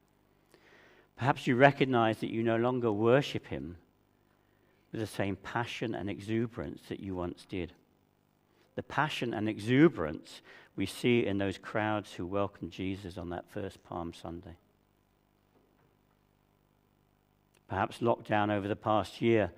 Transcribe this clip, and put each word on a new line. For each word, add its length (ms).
Perhaps 300
you 80
recognize 640
that 100
you 140
no 140
longer 340
worship 560
him 300
with 100
the 60
same 300
passion 580
and 140
exuberance 800
that 100
you 160
once 340
did. 240
The 80
passion 500
and 160
exuberance 920
we 100
see 400
in 140
those 180
crowds 560
who 140
welcomed 440
Jesus 460
on 120
that 200
first 340
Palm 300
Sunday. 440
Perhaps 300
lockdown 540
over 160
the 80
past 460
year 360